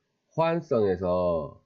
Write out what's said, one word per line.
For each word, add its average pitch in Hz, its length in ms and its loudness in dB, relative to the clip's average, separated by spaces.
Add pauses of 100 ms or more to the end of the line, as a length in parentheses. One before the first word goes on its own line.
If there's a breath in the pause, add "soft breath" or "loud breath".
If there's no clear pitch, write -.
(360)
호환성에서 92 1300 0